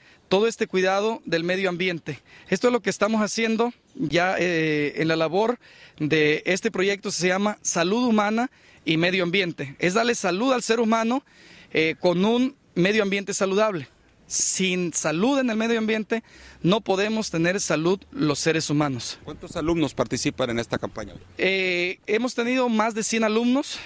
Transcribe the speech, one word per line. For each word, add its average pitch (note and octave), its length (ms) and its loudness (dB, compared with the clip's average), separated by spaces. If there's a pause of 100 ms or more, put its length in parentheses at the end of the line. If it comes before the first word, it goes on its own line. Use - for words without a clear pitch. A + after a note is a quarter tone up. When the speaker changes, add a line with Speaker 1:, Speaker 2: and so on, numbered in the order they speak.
(300)
Speaker 1:
todo G3+ 160 4
este A3+ 220 -2
cuidado G3 580 0
del E3 180 -2
medio F#3 260 0
ambiente. F3 500 -4 (280)
Esto F#3+ 200 2
es A#3 60 4
lo A#3+ 80 0
que G3 100 0
estamos G#3+ 320 0
haciendo A3+ 500 0 (220)
ya, E3+ 420 0
eh, D#3 600 0
en D#3+ 100 0
la D#3+ 80 2
labor F3+ 420 0 (400)
de D3+ 480 2
este F#3+ 240 0
proyecto, G3 400 -2
se F3+ 200 0
llama G3+ 340 0
Salud F#3+ 420 0
Humana A3 460 2 (340)
y D#3+ 120 0
Medio F3+ 260 0
Ambiente. E3+ 560 -2
Es F3+ 160 0
darle A#3 180 2
salud G#3 400 0
al B3 80 0
ser A3+ 180 0
humano, A3+ 460 0 (480)
eh, D#3+ 260 2
con F3+ 260 2
un B3 300 2 (200)
medio G3+ 260 2
ambiente G3 320 -2
saludable. G3 540 0 (400)
Sin F3+ 640 -2
salud F#3+ 460 0
en B3+ 140 0
el G#3+ 40 -2
medio A3+ 220 0
ambiente A3 460 -2 (400)
no G3+ 180 4
podemos G#3 480 0
tener F3 320 0
salud F3 380 0 (100)
los D3 300 -2
seres D#3+ 320 0
humanos. C#3+ 520 -2
Speaker 2:
¿Cuántos D#3 320 -16
alumnos E3 380 0
participan B2+ 560 -2
en A#2 80 -2
esta A#2 220 -4
campaña? G2+ 340 -10 (240)
Speaker 1:
Eh, F#3 720 -2
hemos A3+ 260 -2
tenido B3 340 0
más A3 280 0
de A3 80 -2
cien A3+ 200 0
alumnos. A#3+ 640 0